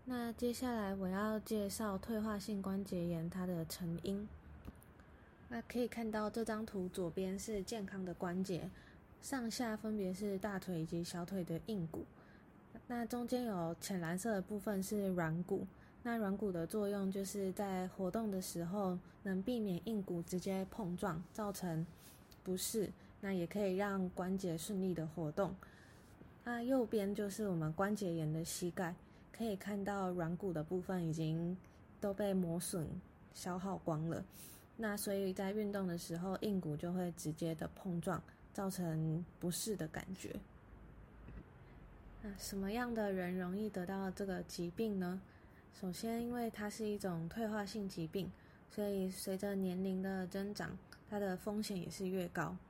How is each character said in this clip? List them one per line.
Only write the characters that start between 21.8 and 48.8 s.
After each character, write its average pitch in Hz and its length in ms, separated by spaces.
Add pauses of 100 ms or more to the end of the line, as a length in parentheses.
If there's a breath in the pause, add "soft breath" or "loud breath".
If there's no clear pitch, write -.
不 185 140
适， 202 340 (300 loud breath)
那 196 120
也 175 140
可 208 180
以 185 120
让 196 340
关 185 260
节 170 220
顺 190 240
利 185 100
的 160 140
活 156 240
动。 185 240 (880 loud breath)
那 240 220
右 254 200
边 202 300
就 202 160
是 208 180
我 180 60
们 160 200
关 202 200
节 190 180
炎 156 200
的 160 120
膝 175 280
盖， 175 200 (380 loud breath)
可 - 140
以 214 100
看 196 300
到 196 260
软 175 260
骨 185 160
的 156 120
部 180 160
分 175 260
已 160 60
经 165 440 (440 loud breath)
都 202 120
被 196 220
磨 175 240
损 170 300 (440)
消 180 240
耗 185 220
光 160 300
了， - 160 (520 loud breath)
那 208 200
所 208 180
以 196 180
在 190 200
运 214 180
动 196 160
的 170 100
时 170 220
候 185 200
硬 202 220
骨 151 160
就 175 160
会 180 200
直 156 200
接 165 220
的 160 220
碰 175 240
撞， 170 200 (320 loud breath)
造 196 160
成 160 560 (140)
不 175 100
适 190 280
的 156 100
感 - 180 (120)
觉。 - 180 (1900 loud breath)
那 208 160
什 - 220
么 196 140
样 240 200
的 208 200
人 180 260
容 180 180
易 214 140
得 180 160
到 190 240
这 196 160
个 180 160
疾 175 280
病 208 280
呢？ 185 220 (600 loud breath)
首 185 120
先， 226 280
因 240 120
为 233 180
它 208 180
是 214 200
一 208 100
种 170 300
退 226 180
化 214 180
性 196 240
疾 175 200
病， 185 200 (400 loud breath)
所 208 160